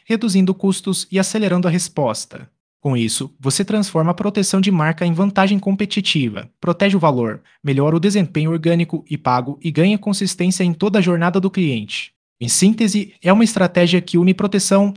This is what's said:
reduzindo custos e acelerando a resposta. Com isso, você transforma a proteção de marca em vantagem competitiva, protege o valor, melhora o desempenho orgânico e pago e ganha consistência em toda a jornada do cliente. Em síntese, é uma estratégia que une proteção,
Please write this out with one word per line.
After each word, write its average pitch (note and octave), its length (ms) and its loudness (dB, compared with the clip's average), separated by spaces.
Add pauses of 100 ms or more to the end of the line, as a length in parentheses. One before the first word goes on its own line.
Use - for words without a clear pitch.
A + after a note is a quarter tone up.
reduzindo F#3+ 480 2
custos F#3+ 580 -4
e F#3 60 -2
acelerando F#3 500 0
a E3 40 0
resposta. C#3 760 -4 (320)
Com C#3 160 -2
isso, A#2+ 440 -2
você C#3 260 -2
transforma G3 460 -2
a - 20 0
proteção G3 480 -2
de F#3+ 80 2
marca E3 380 0
em E3+ 40 0
vantagem G3 460 0
competitiva, F#3+ 880 -2 (140)
protege F#3+ 340 0
o F#3 40 4
valor, B2 420 0 (220)
melhora C#3+ 320 0
o E3+ 40 2
desempenho E3 520 0
orgânico E3+ 580 0
e D3 80 -6
pago B2+ 420 -2
e E3 120 -6
ganha F3+ 260 2
consistência F#3+ 680 -2
em F3 80 2
toda G3 280 0
a - 20 4
jornada F3 380 2
do F#3+ 100 0
cliente. C3+ 640 -4 (280)
Em A#2+ 100 -6
síntese, G#3 640 2 (100)
é F3 80 2
uma A3 140 4
estratégia F3+ 560 2
que F3+ 160 -2
une F3+ 160 4
proteção, G3+ 640 0